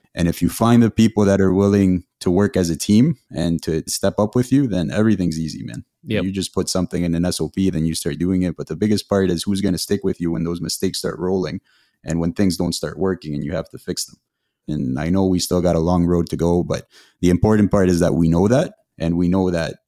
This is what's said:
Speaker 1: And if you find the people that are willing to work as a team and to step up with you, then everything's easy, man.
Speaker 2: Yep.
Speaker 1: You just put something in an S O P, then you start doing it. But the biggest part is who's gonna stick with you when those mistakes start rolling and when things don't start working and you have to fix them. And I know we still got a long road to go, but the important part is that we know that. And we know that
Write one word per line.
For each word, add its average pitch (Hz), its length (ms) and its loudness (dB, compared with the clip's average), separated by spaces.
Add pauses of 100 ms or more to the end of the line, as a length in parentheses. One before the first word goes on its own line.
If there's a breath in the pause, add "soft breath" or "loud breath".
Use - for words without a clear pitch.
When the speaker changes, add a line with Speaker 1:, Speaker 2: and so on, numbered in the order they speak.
(140)
Speaker 1:
And 85 140 0
if 80 120 -2
you 87 80 2
find 117 340 4
the 113 80 4
people 107 340 2
that 98 160 4
are 95 120 4
willing 98 520 2 (160)
to 92 100 -2
work 98 260 2
as 87 140 0
a 82 60 -4
team 120 400 2 (140)
and 82 320 -2
to 80 260 -4
step - 300 -2
up 104 180 0
with 123 160 0
you, 139 160 2
then 90 220 -2
everything's 92 500 0
easy, 78 240 -8
man. - 200 -12 (220)
Speaker 2:
Yep. 107 180 -2
Speaker 1:
You 95 80 -4
just 95 220 -6
put 92 140 -2
something 90 340 -2
in 85 120 0
an 85 100 0
S 90 160 -2
O 78 80 -4
P, 95 220 0
then 82 160 -2
you 80 80 -2
start 76 240 -6
doing 92 240 0
it. 87 140 -2
But 76 120 -10
the 80 80 -8
biggest 104 320 0
part 98 220 2
is 82 120 -2
who's 98 200 -2
gonna 87 160 0
stick - 260 -4
with 95 160 -4
you 85 100 -2
when 82 140 -4
those 85 160 -6
mistakes 87 380 -6
start - 200 -8
rolling 90 440 -4 (420)
and 82 160 -4
when 85 140 -2
things 95 240 0
don't 85 160 -2
start 76 240 -8
working 82 360 -4
and 73 80 -6
you 73 100 -8
have - 180 -8
to - 80 -18
fix - 260 -8
them. - 140 -20 (500)
And 67 320 -4
I 78 80 -4
know 95 160 2
we 92 140 2
still 90 240 0
got 85 140 2
a 82 40 2
long 85 240 2
road 87 240 2
to 80 80 -6
go, 85 260 2
but - 240 -6 (340 soft breath)
the 87 100 4
important 107 400 4
part 95 180 4
is 87 120 4
that 87 140 2
we 82 140 2
know 85 200 4
that. 139 260 0 (240)
And 85 180 -2
we 87 120 0
know 92 220 2
that 82 380 -4